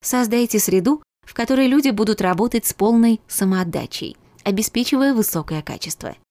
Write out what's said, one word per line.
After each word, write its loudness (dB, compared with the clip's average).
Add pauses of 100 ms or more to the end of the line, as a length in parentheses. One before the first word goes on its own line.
Создайте 0
среду, 2 (220)
в -20
которой 2
люди 2
будут 0
работать 0
с -4
полной 4
самоотдачей, -4 (260)
обеспечивая 0
высокое -2
качество. -12 (140)